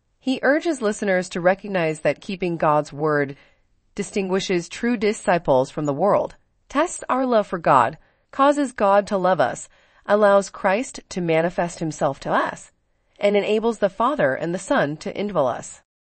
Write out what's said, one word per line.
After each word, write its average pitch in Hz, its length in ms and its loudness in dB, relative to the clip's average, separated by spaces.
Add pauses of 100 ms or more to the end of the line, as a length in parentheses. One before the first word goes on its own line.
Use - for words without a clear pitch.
(180)
He 262 240 -4
urges 311 380 0
listeners 202 480 -2
to 185 140 -6
recognize 180 580 0
that 147 220 -2
keeping 180 340 -4
God's 151 380 0
Word 143 420 -2 (580)
distinguishes 190 760 -2
true 240 260 -2
disciples 170 760 2
from 156 140 -6
the 147 80 0
world, 160 440 0 (340)
tests 320 400 -2
our 262 160 0
love 226 200 2
for 185 120 -6
God, 147 400 4 (320)
causes 277 420 2
God 202 360 4
to 208 100 0
love 185 200 2
us, 127 300 0 (380)
allows 202 420 4
Christ 208 520 -4 (100)
to 190 100 -6
manifest 165 600 0
himself 151 400 -4
to 160 120 -6
us, - 400 -4 (480)
and 202 160 2
enables 214 440 0
the 196 100 0
Father 202 440 0
and 170 200 -4
the 185 40 -6
Son 160 380 -2
to - 160 -10
indwell 170 420 -2
us. - 280 -16 (220)